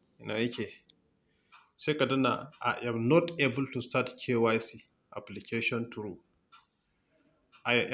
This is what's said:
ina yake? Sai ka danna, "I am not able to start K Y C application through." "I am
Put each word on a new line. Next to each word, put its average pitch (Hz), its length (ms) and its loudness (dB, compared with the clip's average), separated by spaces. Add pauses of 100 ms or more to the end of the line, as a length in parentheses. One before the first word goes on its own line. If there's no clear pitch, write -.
(200)
ina 107 140 -6
yake? 117 340 -2 (1080)
Sai - 180 0
ka 147 100 2
danna, 127 460 2 (100)
"I - 280 0
am 117 200 0
not 170 220 6 (100)
able 135 320 0
to 127 80 -4
start 127 380 -2
K - 180 -2
Y 113 220 4
C - 260 -6 (320)
application 113 760 -4
through." 104 280 -10 (1500)
"I 120 120 4
am 120 180 2